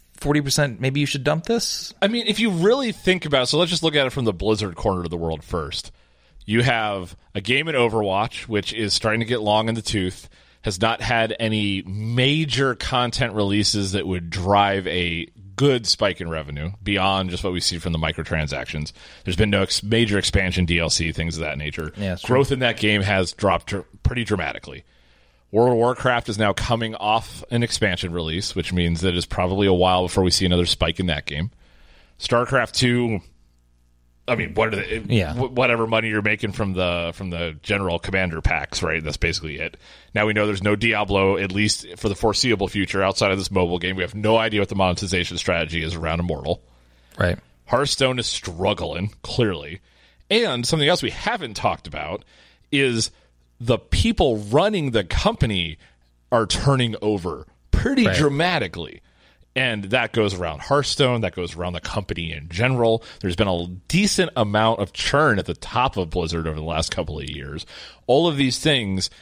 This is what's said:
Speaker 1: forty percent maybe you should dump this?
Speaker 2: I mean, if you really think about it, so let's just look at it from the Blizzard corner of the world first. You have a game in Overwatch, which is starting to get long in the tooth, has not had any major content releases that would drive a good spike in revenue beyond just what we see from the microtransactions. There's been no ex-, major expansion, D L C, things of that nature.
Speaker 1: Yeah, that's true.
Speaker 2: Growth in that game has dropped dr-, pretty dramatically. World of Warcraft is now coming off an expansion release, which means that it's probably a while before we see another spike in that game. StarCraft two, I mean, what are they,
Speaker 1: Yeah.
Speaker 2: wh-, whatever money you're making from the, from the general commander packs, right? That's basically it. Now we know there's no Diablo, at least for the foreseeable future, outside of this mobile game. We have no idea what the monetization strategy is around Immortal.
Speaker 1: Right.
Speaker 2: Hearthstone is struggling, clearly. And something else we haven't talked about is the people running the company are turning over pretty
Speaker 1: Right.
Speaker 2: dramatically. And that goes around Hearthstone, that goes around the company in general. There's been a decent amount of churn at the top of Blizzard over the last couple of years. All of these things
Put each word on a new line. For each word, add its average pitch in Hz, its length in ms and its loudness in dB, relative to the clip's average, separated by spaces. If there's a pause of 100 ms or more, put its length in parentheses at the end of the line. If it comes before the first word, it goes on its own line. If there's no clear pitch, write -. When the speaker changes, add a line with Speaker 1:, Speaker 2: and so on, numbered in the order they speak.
(140)
Speaker 1:
forty 147 260 2
percent 135 400 0
maybe 135 200 0
you 143 60 2
should 131 180 -2
dump 156 200 0
this? - 560 -2
Speaker 2:
I 202 80 4
mean, 233 180 -2
if 208 120 -2
you 220 120 2
really 214 420 4
think - 340 0
about 139 160 4
it, 120 40 0
so 143 120 2
let's 170 120 2
just 170 120 -2
look 160 140 2
at 139 100 4
it 123 40 -2
from 131 140 -2
the 107 80 2
Blizzard 98 440 0
corner 92 260 0
of 85 80 -4
the 87 80 -4
world 80 260 -4
first. - 480 -8 (540)
You 113 160 2
have 107 520 0 (200)
a 104 80 -4
game 131 260 0
in 160 60 -2
Overwatch, 110 760 2
which 104 240 -2
is 107 220 -2
starting 110 260 0
to 113 60 -2
get 117 160 0
long 107 260 2
in 113 60 0
the 113 80 -6
tooth, - 480 -4 (320)
has 92 180 -4
not 113 220 2
had 113 360 2
any 104 440 0
major 127 920 0
content 123 600 0
releases 101 580 0
that 95 140 -2
would 87 240 -4
drive 98 560 4
a 85 400 -2 (300)
good 131 300 2
spike - 340 0
in 85 80 -8
revenue 76 440 -6 (100)
beyond 95 480 2
just 87 140 -6
what 95 80 0
we 90 80 -2
see 87 180 -2
from 85 140 -4
the 80 60 0
microtransactions. 76 920 -4 (320)
There's 82 140 -4
been 104 140 2
no 98 120 2
ex-, - 220 -2
major 110 340 2
expansion, 92 460 2
D 85 160 2
L 80 100 0
C, 82 220 0
things 80 240 -4
of 80 80 -6
that 73 140 -6
nature. 76 380 -8
Speaker 1:
Yeah, 98 140 -4
that's 87 120 -6
true. 123 120 0
Speaker 2:
Growth 135 160 4
in 135 80 -2
that 120 180 0
game 104 260 2
has 95 300 2
dropped 92 360 0
dr-, 98 160 -6 (180)
pretty 123 220 0
dramatically. 71 600 -4 (680)
World 117 180 6
of 123 60 4
Warcraft 120 520 2
is 104 100 -2
now 104 140 4
coming 113 440 -2
off 107 560 -2
an 120 100 2
expansion 95 500 -2
release, 85 440 -4
which 87 160 -4
means 85 300 2
that 90 120 2
it's 87 120 -2
probably 95 420 2
a 95 40 6
while 92 300 4
before 92 220 2
we 87 80 2
see - 120 2
another 87 220 4
spike 82 320 -2
in 92 80 0
that 76 200 -2
game. 78 260 -4 (640)
StarCraft 123 540 0
two, 120 480 2 (1040)
I 123 100 0
mean, - 180 -4
what 110 200 2
are - 20 -2
they, 101 300 -6
Speaker 1:
Yeah. 95 280 0
Speaker 2:
wh-, 123 180 -2
whatever 120 340 2
money 113 220 0
you're 107 140 0
making 104 300 0
from 98 200 -2
the, 87 420 0
from 92 160 -8
the 85 320 -6
general 95 380 0
commander 90 400 -2
packs, - 420 -2
right? 80 220 -2
That's 76 120 -6
basically 78 440 -4
it. 82 160 -8 (380)
Now 107 120 2
we 110 60 0
know 104 140 2
there's 98 160 -2
no 104 140 2
Diablo, 101 600 2
at 95 160 -4
least 104 340 0 (120)
for 110 100 -2
the 98 80 0
foreseeable 104 520 2
future, 98 340 -2
outside 98 280 2
of 95 80 0
this 92 140 -4
mobile 90 260 2
game. 90 160 -2
We 92 80 -2
have 87 120 -6
no 107 220 2
idea 110 240 2
what 98 100 0
the - 40 -6
monetization 90 640 0
strategy 85 460 -2
is 80 100 -4
around 82 260 -2
Immortal. 82 420 -2 (560)
Speaker 1:
Right. 90 200 0 (280)
Speaker 2:
Hearthstone 131 520 2
is 117 80 -2
struggling, 90 880 -2 (100)
clearly. 82 580 -2 (500)
And 175 360 0
something 151 220 2
else 170 140 2
we 113 80 -2
haven't 180 440 -4
talked - 320 -2
about 76 380 -8 (480)
is 131 380 2 (500)
the 117 180 2
people 170 580 2
running 147 540 2
the 110 140 2
company 95 760 0 (540)
are 117 140 4
turning 123 560 0
over 92 440 -2 (240)
pretty 254 360 2
Speaker 1:
Right. 95 100 2
Speaker 2:
dramatically. 139 840 0 (560)
And 117 280 -2
that 113 280 0
goes 104 220 2
around 82 280 -6
Hearthstone, 131 580 2
that 95 160 -2
goes 87 200 -6
around 87 180 -4
the 85 60 -6
company 85 520 -6
in 80 160 -12
general. 113 560 2 (160)
There's 90 160 -4
been 107 100 2
a 87 200 -2 (200)
decent 185 480 0
amount 110 460 2
of 98 120 -4
churn 139 460 2
at 90 80 -2
the 135 80 -2
top - 420 -2
of 87 140 -2
Blizzard 82 380 -2
over 78 100 -4
the 78 80 -6
last 80 240 -2
couple 78 300 -6
of 67 100 -10
years. 71 340 -12 (440)
All 147 180 6
of 156 100 0
these 135 220 2
things 107 520 0 (120)